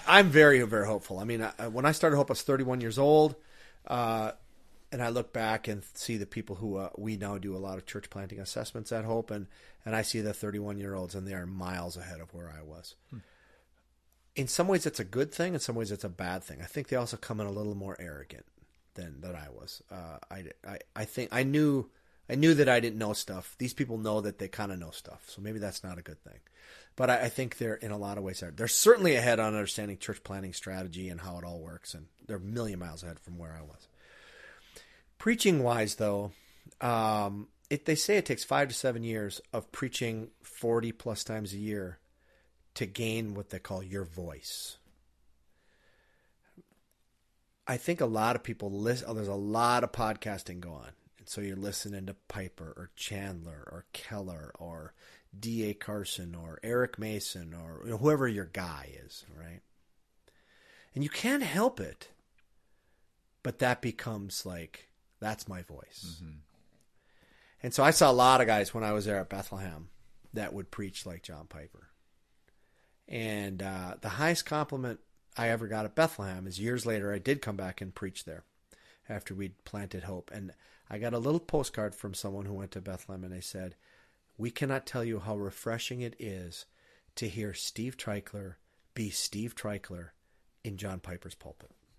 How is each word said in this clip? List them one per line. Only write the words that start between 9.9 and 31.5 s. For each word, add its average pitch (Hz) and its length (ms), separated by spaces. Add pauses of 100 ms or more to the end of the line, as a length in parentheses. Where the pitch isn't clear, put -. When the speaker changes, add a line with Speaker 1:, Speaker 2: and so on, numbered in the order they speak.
Speaker 1:
I 110 60
see 110 200
the 104 120
thirty-one-year-olds, 101 800
and 95 120
they 98 60
are 90 120
miles 90 520
ahead 87 240
of 82 120
where 85 240
I 78 40
was. 78 340 (140)
Speaker 2:
Hmm. 123 80 (1200)
Speaker 1:
In 135 120
some - 200
ways, 185 180
it's - 140
a 110 60
good 131 280
thing. 175 220
In 139 40
some 113 160
ways, 110 160
it's 101 120
a 101 60
bad 90 340
thing. 71 180
I 87 40
think 139 220
they 131 80
also 120 220
come 107 240
in 104 60
a 101 40
little 104 240
more 98 240
arrogant 73 460 (480)
than, 78 260
than 90 160
I 76 140
was. - 320 (100)
Uh, 82 280 (100)
I, 95 160 (200)
I, 98 120 (180)
I 107 100
think - 280
I 123 100
knew, 139 460 (400)
I 123 60
knew 160 180
that 143 160
I 123 100
didn't 113 200
know 107 140
stuff. - 440
These 123 160
people 120 240
know 107 240
that 101 160
they 95 100
kinda 101 300
know 80 140
stuff, - 360
so - 140
maybe 107 160
that's 101 260
not 90 140
a 87 60
good - 200
thing. - 160 (560)
But 127 140
I, 123 140
I 120 60
think 127 280
they're, 110 180
in 107 160
a 104 60
lot 101 200
of 98 60
ways, 92 160
they're, 87 120
they're 110 160
certainly 196 480
ahead 117 240
on 110 140
understanding 104 440
church - 260
planting 98 300
strategy 92 560
and 85 100
how 90 200
it 87 40
all 87 160